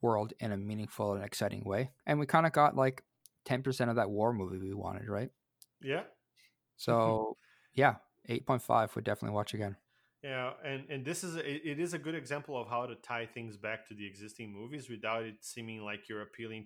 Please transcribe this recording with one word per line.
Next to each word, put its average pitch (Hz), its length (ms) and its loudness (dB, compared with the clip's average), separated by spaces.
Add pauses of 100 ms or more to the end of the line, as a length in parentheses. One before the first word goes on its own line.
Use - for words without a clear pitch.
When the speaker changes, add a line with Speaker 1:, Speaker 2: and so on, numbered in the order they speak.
Speaker 1:
world 110 380 2
in 113 120 -2
a 101 60 -2
meaningful 104 560 -2
and 98 100 -4
exciting 101 400 -2
way. 110 280 0 (140)
And 147 140 2
we 147 80 0
kinda 165 240 6
got, 147 240 8
like, 131 280 2 (420)
ten 131 180 0
percent 131 260 2
of 113 60 2
that 107 160 4
war 107 220 4
movie 92 260 -2
we 95 160 -4
wanted, 95 340 -6
right? 104 220 -2 (500)
Speaker 2:
Yeah. 143 220 -2 (720)
Speaker 1:
So, 113 640 2 (180)
Speaker 2:
<laughs> - 180 -20
Speaker 1:
yeah, 131 220 6 (320)
eight - 180 -2
point 127 160 4
five 113 340 4
would 113 100 -4
definitely 107 300 -2
watch 104 200 -2
again. 101 200 -4 (480)
Speaker 2:
Yeah, 131 300 -4 (100)
and, 135 260 -6
and 135 140 -6
this 160 200 -4
is 170 120 -4
a, 170 40 -4 (100)
it, 147 160 -4
it 143 140 -4
is 170 160 -2
a 156 40 -4
good 156 140 -6
example 147 480 -6
of 110 60 -8
how 120 180 0
to 120 80 -6
tie 117 320 -6
things 113 320 -10
back 107 300 -6
to 113 80 -14
the 104 100 -10
existing 104 480 -12
movies 120 340 -10
without 113 360 -2
it 110 180 -10
seeming 113 420 -10
like 104 240 -8
you're 107 140 -8
appealing 110 440 -12